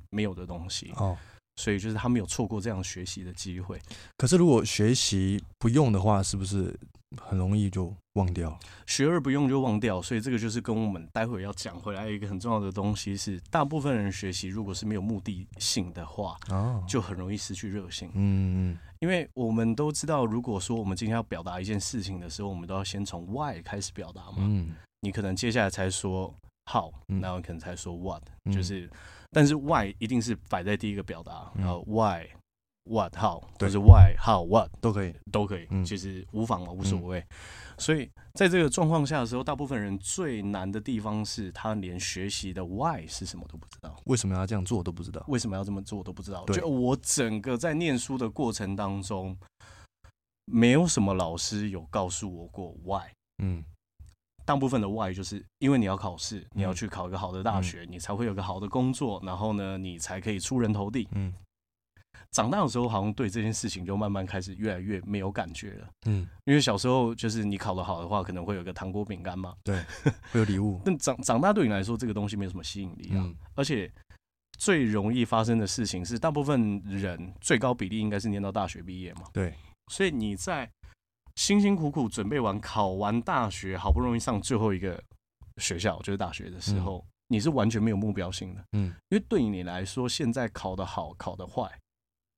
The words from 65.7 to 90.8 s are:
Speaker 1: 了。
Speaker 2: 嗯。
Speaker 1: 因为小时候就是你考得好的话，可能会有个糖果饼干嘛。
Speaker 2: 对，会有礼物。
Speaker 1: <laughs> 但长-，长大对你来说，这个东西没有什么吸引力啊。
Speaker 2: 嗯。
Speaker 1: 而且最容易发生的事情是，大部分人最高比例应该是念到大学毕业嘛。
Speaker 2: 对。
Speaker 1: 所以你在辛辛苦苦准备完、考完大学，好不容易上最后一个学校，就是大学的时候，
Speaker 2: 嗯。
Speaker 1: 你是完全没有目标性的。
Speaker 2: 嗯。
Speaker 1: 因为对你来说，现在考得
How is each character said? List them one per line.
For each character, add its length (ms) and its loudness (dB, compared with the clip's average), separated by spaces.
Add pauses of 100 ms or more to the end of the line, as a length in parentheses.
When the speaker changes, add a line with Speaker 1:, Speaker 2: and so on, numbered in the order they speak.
Speaker 1:
了。 140 -16 (180)
Speaker 2:
嗯。 200 0 (180)
Speaker 1:
因 80 4
为 80 8
小 160 2
时 120 0
候 260 4
就 140 -4
是 160 0
你 120 -2
考 180 -2
得 100 -2
好 160 -4
的 80 -8
话， 140 0
可 100 -6
能 120 -6
会 120 -2
有 80 -8
个 80 -8
糖 180 -8
果 140 -2
饼 180 -8
干 160 -8
嘛。 240 -10
Speaker 2:
对， 180 0 (520)
会 80 4
有 40 6
礼 140 2
物。 220 0
Speaker 1:
<laughs> 40 -12
但 140 2
长-， 240 0
长 180 2
大 120 6
对 140 4
你 60 2
来 120 0
说， 120 -2
这 80 -4
个 80 -2
东 160 0
西 60 -4
没 100 -2
有 60 -4
什 60 -10
么 80 -10
吸 180 -8
引 140 -8
力 200 -4
啊。 60 2
Speaker 2:
嗯。 140 -4 (180)
Speaker 1:
而 100 0
且 240 -2 (720)
最 240 4
容 320 2
易 100 4
发 200 4
生 120 4
的 80 4
事 220 -2
情 180 -4
是， 140 -4
大 120 2
部 120 0
分 440 2
人 540 -4
最 160 4
高 160 2
比 160 -2
例 100 -4
应 120 0
该 80 0
是 100 -2
念 140 0
到 80 -2
大 160 -2
学 160 -12
毕 180 -10
业 140 -12
嘛。 80 -14 (100)
Speaker 2:
对。 220 -2 (340)
Speaker 1:
所 160 0
以 60 4
你 240 -2
在 340 -6 (680)
辛 240 6
辛 160 6
苦 140 0
苦 180 0
准 180 -2
备 140 0
完、 200 2
考 280 0
完 320 2
大 300 0
学， 260 -6
好 160 2
不 80 6
容 160 2
易 20 0
上 220 0
最 160 0
后 160 4
一 60 0
个 240 -4 (560)
学 200 -2
校， 200 0
就 140 -6
是 40 0
大 160 -4
学 160 -10
的 100 -14
时 220 0
候， 260 -4
Speaker 2:
嗯。 60 -20 (160)
Speaker 1:
你 120 2
是 100 2
完 180 4
全 140 2
没 80 4
有 60 2
目 140 0
标 220 -4
性 220 -8
的。 180 -14
Speaker 2:
嗯。 220 0 (160)
Speaker 1:
因 80 4
为 100 0
对 140 2
你 220 -2
来 200 -6
说， 240 -4
现 240 -2
在 160 -2
考 260 -6
得 100 -4